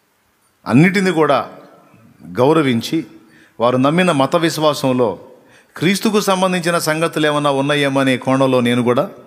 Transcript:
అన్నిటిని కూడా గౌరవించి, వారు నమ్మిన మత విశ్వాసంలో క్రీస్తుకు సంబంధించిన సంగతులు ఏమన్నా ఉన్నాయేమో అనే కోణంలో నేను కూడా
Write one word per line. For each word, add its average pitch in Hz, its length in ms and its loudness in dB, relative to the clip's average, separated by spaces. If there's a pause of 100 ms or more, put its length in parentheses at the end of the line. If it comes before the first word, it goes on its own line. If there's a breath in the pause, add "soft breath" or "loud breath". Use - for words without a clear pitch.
(680)
అన్నిటిని 185 440 2
కూడా 151 400 0 (880)
గౌరవించి, 139 680 0 (540 soft breath)
వారు 120 160 2
నమ్మిన 165 360 2
మత 135 240 0
విశ్వాసంలో 143 800 0 (580 soft breath)
క్రీస్తుకు 202 440 0
సంబంధించిన 185 580 0
సంగతులు 156 480 -2
ఏమన్నా 147 240 0
ఉన్నాయేమో 139 500 0
అనే 131 160 0
కోణంలో 131 440 0
నేను 120 220 0
కూడా 123 280 0 (160)